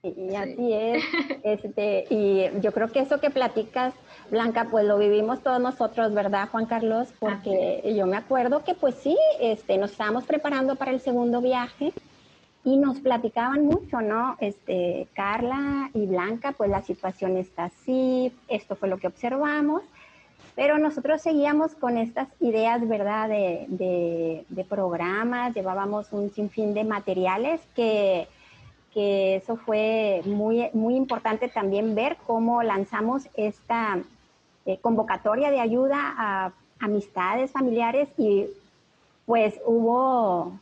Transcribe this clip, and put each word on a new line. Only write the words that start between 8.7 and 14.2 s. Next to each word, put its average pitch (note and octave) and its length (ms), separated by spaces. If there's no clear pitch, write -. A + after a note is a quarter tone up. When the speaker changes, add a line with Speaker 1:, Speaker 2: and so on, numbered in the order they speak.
Speaker 1:
pues C#4+ 220
sí, D4+ 200
este, G#3+ 380
nos G3+ 140
estábamos A3 340
preparando C#4+ 500
para C4+ 160
el B3+ 100
segundo A#3+ 400
viaje B3+ 520
y C4 140
nos C#4 220
platicaban A#3+ 680
mucho, D4 360
¿no? A3+ 380